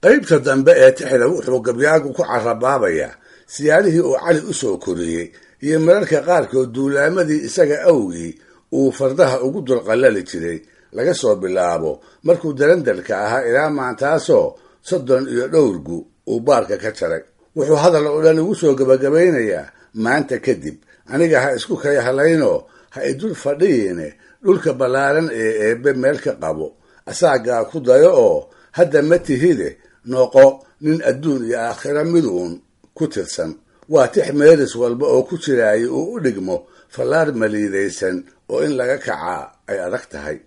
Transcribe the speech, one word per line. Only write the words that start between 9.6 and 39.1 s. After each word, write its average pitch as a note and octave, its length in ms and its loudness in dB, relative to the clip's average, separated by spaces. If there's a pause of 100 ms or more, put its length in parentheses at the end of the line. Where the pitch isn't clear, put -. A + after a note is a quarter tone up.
dulqallali A#2 600 0
jiray, E2+ 360 -8 (340)
laga C3+ 220 -2
soo A2+ 220 0
bilaabo F2+ 560 -4 (280)
markuu D#3+ 340 -2
darandarka B2+ 640 -2
ahaa A2 280 -4
ilaa C#3 240 -2
maantaasoo C3+ 760 -2 (400)
soddon C3+ 420 0
iyo A#2+ 200 -4
dhowr C#3 300 2
gu D#2+ 200 -10 (280)
uu A2+ 140 -4
baarka A#2 380 0
ka - 140 -8
jaray. E2 300 -6 (340)
Wuxuu D3 200 2
hadal D3+ 300 2
oo D3 160 -2
dhan D#3+ 160 4
ugu F3 160 -2
soo D3 200 2
gabagabaynayaa, C3 920 2 (280)
"Maanta B2 440 -2
kadib, E2 380 -4 (320)
aniga D#3 320 2
ha C3+ 140 -2
isku A#2+ 220 -6
kay C#3+ 220 -2
halaynoo, C3+ 600 2 (360)
ha - 60 -14
i C#3 140 -4
dul F3+ 200 -6
fadhiyiine, B2 720 -2 (360)
dhulka F3+ 280 2
ballaaran C3+ 580 0
ee A2+ 220 -2 (100)
Eebbe A#2 320 0
meel C3 260 0
ka C#3 180 -4
qabo. D#2 280 -6 (400)
Asaagaa B2 600 0
ku D#3+ 140 -10
dayo C3+ 340 6
oo G#2 240 4 (360)
hadda D#3 280 2
ma E3 160 4
tihide, C3 500 0 (380)
noqo C3 400 6 (320)
nin D3+ 240 -2
adduun C3+ 420 -2
iyo A#2 140 -4
aakhira C#3+ 460 -4
mid E3+ 200 2
uun F2+ 280 -4 (400)
ku - 140 -4
tirsan." E2 460 -8 (380)
Waa C#3 180 4
tix - 240 0
meelis D3 420 2
walba A#2+ 320 -2
oo B2+ 160 2
ku F3+ 160 -8
jiraayay A#2 480 0
uu D3+ 260 -6
u A#3+ 80 -10
dhigmo G2 360 -4 (360)
fallaar D3 400 -2
maliidaysan G2+ 840 -4 (300)
oo - 160 -4
in D3+ 140 -2
laga B2+ 220 -2
kacaa F2 440 -8 (220)